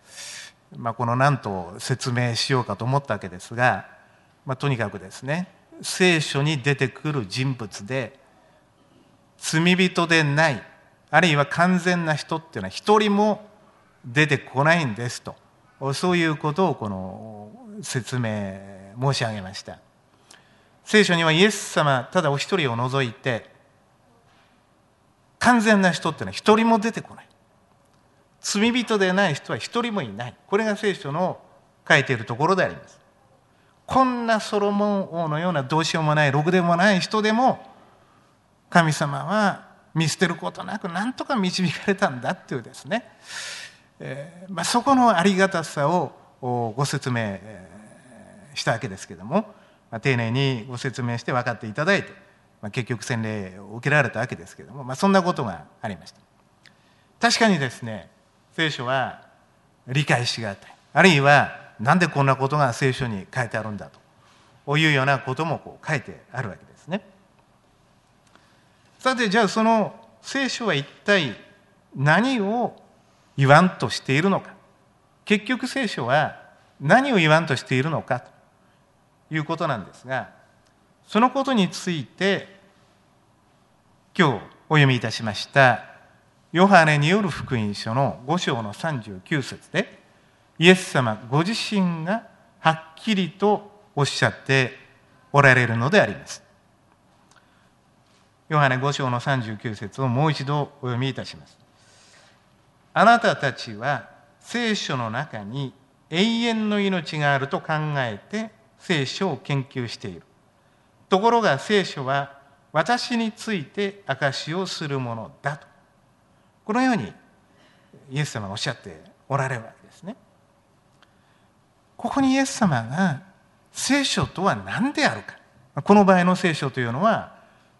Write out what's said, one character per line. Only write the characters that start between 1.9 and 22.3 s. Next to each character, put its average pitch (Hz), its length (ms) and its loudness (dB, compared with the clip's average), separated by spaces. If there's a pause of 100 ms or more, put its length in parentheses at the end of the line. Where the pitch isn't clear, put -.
明 120 220 0
し - 180 -2
よ 127 80 2
う 117 40 -4
か 104 120 -6
と 113 80 -8
思 131 140 0
っ 143 60 -2
た 135 100 -4
わ 101 60 -6
け 98 80 -12
で 90 100 -14
す - 160 -16
が、 117 320 2 (580)
ま 131 100 -6
あ、 - 20 -4
と 143 120 -2
に 135 80 0
か 110 140 -2
く 98 100 -10
で 95 100 -16
す - 140 -16
ね、 160 240 -4 (340)
聖 180 380 2
書 143 220 -2
に 147 200 0
出 139 140 2
て 131 120 0
く - 220 -8
る 135 160 -4
人 127 280 -4
物 104 320 -12
で、 127 320 -8 (1200)
罪 175 380 2
人 180 300 2
で 165 160 4
な 151 280 2
い、 110 120 -4 (480)
あ 151 100 4
る 175 80 4
い 147 80 4
は 143 100 2
完 180 320 2
全 175 260 0
な 156 100 0
人 160 220 -6
っ 156 40 -8
て - 180 -14
い - 20 -6
う - 20 -6
の 92 40 -8
は - 20 -10
一 208 300 2
人 208 160 2
も 208 300 0 (600)
出 143 240 2
て 143 100 0
こ - 240 -4
な 160 120 4
い 170 100 2
ん 113 100 -4
で 120 140 -8
す - 140 -10
と、 - 120 -14 (600)
そ 180 180 0
う 175 40 2
い 170 80 2
う 160 120 0
こ 151 160 -4
と 180 180 2
を 131 40 -2
こ 107 140 -6
の 104 640 -10 (300)
説 127 360 -6
明 104 400 -4 (420)
申 135 140 0
し 127 100 -2
上 110 80 -4
げ 107 100 -10
ま 92 100 -12
し - 100 -14
た。 90 160 -16 (1040)
聖 214 200 6
書 180 100 2
に 170 80 2
は 160 100 4
イ 160 100 4
エ 214 80 6
ス - 220 -8
様 143 400 2
た 185 100 2
だ 151 80 0